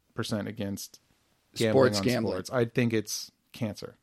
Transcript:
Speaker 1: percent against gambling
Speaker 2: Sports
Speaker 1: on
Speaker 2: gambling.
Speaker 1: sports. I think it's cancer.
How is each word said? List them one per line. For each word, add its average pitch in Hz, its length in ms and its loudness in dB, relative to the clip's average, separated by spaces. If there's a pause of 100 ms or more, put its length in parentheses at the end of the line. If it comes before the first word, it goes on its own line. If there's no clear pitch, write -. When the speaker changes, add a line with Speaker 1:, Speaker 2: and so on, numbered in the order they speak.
(140)
Speaker 1:
percent 107 340 -4
against 101 540 -8 (540)
gambling 113 180 2
Speaker 2:
Sports 127 260 6
Speaker 1:
on - 60 0
Speaker 2:
gambling. 113 300 2
Speaker 1:
sports. 92 160 -6
I 127 140 2
think 117 280 0
it's - 360 -4 (220)
cancer. - 520 -8